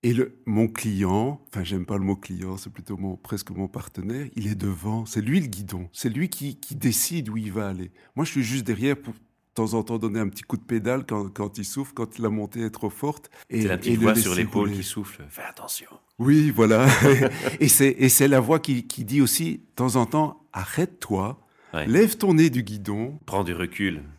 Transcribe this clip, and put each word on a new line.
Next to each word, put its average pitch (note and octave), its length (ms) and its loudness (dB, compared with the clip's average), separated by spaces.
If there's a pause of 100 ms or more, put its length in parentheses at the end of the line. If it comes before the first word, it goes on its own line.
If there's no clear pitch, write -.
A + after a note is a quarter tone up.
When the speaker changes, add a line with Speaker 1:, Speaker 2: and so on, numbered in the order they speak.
Speaker 1:
Et A#2+ 120 2
le, A#2+ 320 -2
mon A2 240 2
client, G#2+ 800 0
enfin, F#2+ 160 -6
j'aime F2+ 200 -4
pas G2+ 120 -4
le F#2+ 80 -2
mot G2 100 0
client, F#2+ 400 -10
c'est F#2+ 160 -14
plutôt G2 240 -12
mon, F#2 220 -8
presque - 340 -10
mon F#2+ 160 -6
partenaire, A2+ 600 -10 (100)
il G#2+ 100 -4
est G#2+ 80 -4
devant, G2 500 -4
c'est A2 140 -6
lui C#3 220 0
le C#3+ 60 -4
guidon, F#2 440 -10
c'est - 160 -6
lui C#3 220 -2
qui, C#3+ 280 -8
qui - 200 -12
décide B2 500 -2
où G#2+ 80 -6
il A2 160 -6
va G#2 160 -4
aller. F#2 240 -8 (240)
Moi, C#3+ 80 -2
je D#3 80 -4
suis C3+ 120 0
juste A#2 220 -2
derrière B2 300 0
pour, B2+ 180 -14
de - 60 -16 (360)
temps A2 180 0
en A2+ 100 0
temps, A#2 140 -4
donner A2 240 -2
un G2+ 80 -2
petit - 140 -14
coup - 120 -6
de - 80 -6
pédale A#2+ 420 -2
quand, G#2 220 -4
quand G2+ 300 -8
il G#2 80 -8
souffle, C3+ 280 -8
quand A2+ 240 -8
la A2+ 120 -2
montée G#2+ 320 -6
est A2+ 80 -4
trop G#2+ 200 -6
forte, - 400 -8 (200)
et, A2+ 140 -2
Speaker 2:
C'est G#2 40 2
la F#2 100 0
petite A2+ 140 -2
Speaker 1:
et A#2 60 4
le A2 60 2
Speaker 2:
voix A2 120 4
sur G#2 160 2
Speaker 1:
laisser F2+ 120 0
Speaker 2:
l'épaule G#2 260 0
Speaker 1:
couler. G2+ 80 -6
Speaker 2:
qui F#2 60 -6
souffle, « F#2+ 460 -10
Fais - 120 -16
attention ». - 480 -12 (280)
Speaker 1:
Oui, D3 320 6
voilà. A2 380 6 (360)
<laughs> C3+ 360 -2
Et D3+ 80 4
c'est, C3+ 320 6
et C3 80 6
c'est C#3 220 6
la C3+ 100 8
voix C#3+ 200 2
qui, C3 280 -4
qui - 160 -8
dit A#2+ 160 0
aussi, D#3+ 380 2
de - 60 -16 (120)
temps B2 220 2
en C3 80 4
temps, « D3+ 480 -2
Arrête-toi, G#2 920 -4 (280)
Speaker 2:
Ouais. D#2 140 -4
Speaker 1:
lève G#3+ 280 4
ton F#3+ 200 2
nez D#3 140 8
du B2 140 0
guidon. » G#2+ 640 -6
Speaker 2:
Prends G2 180 -2
du F2 100 -4
recul. F2 500 -4 (160)